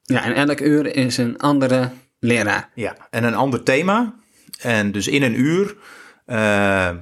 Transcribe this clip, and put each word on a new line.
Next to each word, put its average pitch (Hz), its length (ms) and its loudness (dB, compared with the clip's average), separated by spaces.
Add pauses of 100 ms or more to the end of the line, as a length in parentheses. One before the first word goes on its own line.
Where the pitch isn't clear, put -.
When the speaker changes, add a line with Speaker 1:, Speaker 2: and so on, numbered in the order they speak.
Speaker 1:
Ja, 123 220 -2
en 127 100 -2
elk 143 260 0
uur 147 360 2
is 127 220 0
een 117 200 -2
andere 131 540 2 (280)
leraar. 104 560 0
Speaker 2:
Ja, 101 200 -6 (140)
en 117 140 -2
een 113 120 0
ander 123 280 -2
thema. 196 520 0 (460)
En 107 300 0
dus 101 160 -4
in 139 160 2
een 117 160 0
uur, 175 360 0 (500)
eh, 101 640 0 (120)